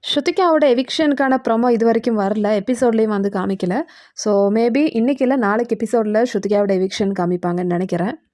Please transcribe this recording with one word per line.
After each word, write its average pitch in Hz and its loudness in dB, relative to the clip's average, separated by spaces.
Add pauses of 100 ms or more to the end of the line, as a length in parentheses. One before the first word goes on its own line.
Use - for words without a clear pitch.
ஸ்ருதிகாவோட 320 0
எவிக்ஷனுக்கான 269 0 (100)
ப்ரோமோ 233 2
இது 233 2
வரைக்கும் 226 0
வரல, 208 0
எபிசோட்லேயும் 226 0
வந்து 202 -2
காமிக்கல. 190 -2 (320)
So, 202 2
maybe 240 2
இன்னைக்கு 262 0
இல்ல, 254 2
நாளைக்கு 233 0
எபிசோட்ல 220 0
ஸ்ருதிகாவோட 202 0
எவிக்ஷன் 190 0
காமிப்பாங்கன்னு 175 -2
நினைக்கிறேன். 180 -2 (160)